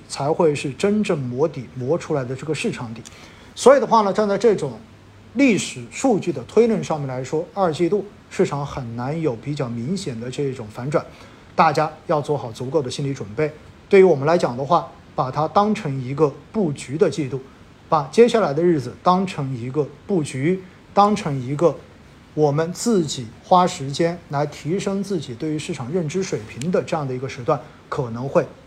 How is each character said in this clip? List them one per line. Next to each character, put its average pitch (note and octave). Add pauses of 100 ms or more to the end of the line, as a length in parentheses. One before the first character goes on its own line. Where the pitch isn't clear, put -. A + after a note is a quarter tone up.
才 C#3
会 D#3+
是 C#3
真 G#3
正 F3
磨 B2+
底 C#3 (100)
磨 C3
出 E3
来 C#3
的 B2
这 C3
个 D3+
市 G#3
场 A#2
底。 A2 (520)
所 C4+
以 B3+
的 G#3
话 A3
呢， G3
站 G#3+
在 G3
这 G#3
种 C#3 (540)
历 A#3
史 -
数 A#3+
据 E3
的 C3
推 A#3
论 G3
上 D3+
面 C#3+
来 B2+
说， D#3
二 F3+
季 E3+
度 G3+ (240)
市 -
场 C#3+
很 A#2
难 C3+
有 C#3+
比 C#3
较 C#3+
明 A#2+
显 C3+
的 A#2+
这 C#3
种 A2+
反 B2
转， D3+ (500)
大 D#3+
家 D#3 (160)
要 D3+
做 C#3+
好 A#2+
足 B2
够 C#3+
的 B2
心 C#3+
理 C#3
准 A#2+
备。 D3+ (380)
对 G3
于 -
我 F3+
们 C#3
来 E3+
讲 D3
的 C#3
话， D3+ (240)
把 C3
它 D3+
当 G#3
成 C3+
一 B2+
个 C#3+ (200)
布 F#3
局 C3+
的 F3
季 C3+
度， B2+ (460)
把 D3+
接 A#3
下 A3+
来 D3
的 D#3
日 F3
子 A#2+
当 F#3
成 C#3
一 A#2+
个 C#3 (180)
布 G3
局， D3+ (320)
当 G#3
成 D3
一 C3
个 D#3 (600)
我 D3+
们 D#3+
自 F#3+
己 C3 (160)
花 F#3
时 C#3
间 E3+
来 C#3+
提 D3
升 G3
自 G3
己 C3+
对 D#3
于 D#3
市 D#3
场 B2+
认 E3+
知 F3+
水 C#3+
平 C#3
的 F3+
这 E3+
样 C#3+
的 B2+
一 B2+
个 B2+
时 -
段， D3 (300)
可 B2+
能 A#2+
会 C#3 (220)